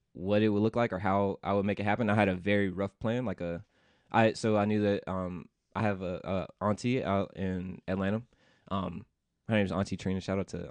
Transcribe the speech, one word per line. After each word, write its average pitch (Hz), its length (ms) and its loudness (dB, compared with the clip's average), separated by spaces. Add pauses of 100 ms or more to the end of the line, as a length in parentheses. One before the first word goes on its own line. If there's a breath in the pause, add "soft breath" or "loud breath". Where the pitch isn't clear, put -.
(120)
what 104 300 2
it 110 60 6
would 104 140 2
look 110 140 2
like 117 160 0
or 92 60 -2
how 98 440 0
I 95 100 -2
would 101 120 2
make 101 160 0
it 101 40 -2
happen. 107 260 2
I 104 40 4
had 104 140 4
a 92 60 2
very 98 360 0
rough 92 280 -6
plan, 120 260 -2
like 95 160 -6
a, 87 240 -6 (460 soft breath)
I, 113 220 6
so 110 240 0
I 104 80 4
knew 107 180 2
that, 101 260 0
um, 90 400 -6 (280)
I 107 60 -2
have 98 200 0
a, 92 460 -4 (120)
a 87 40 -2
auntie 120 400 0
out 98 320 0
in 92 500 -6
Atlanta. 98 360 -2 (480 soft breath)
Um, 92 360 -6 (420)
her 110 60 0
name 104 120 4
is 90 60 -2
Auntie 95 240 -2
Trina. 95 240 -2
Shout 98 180 -2
out 95 100 -4
to 87 220 -8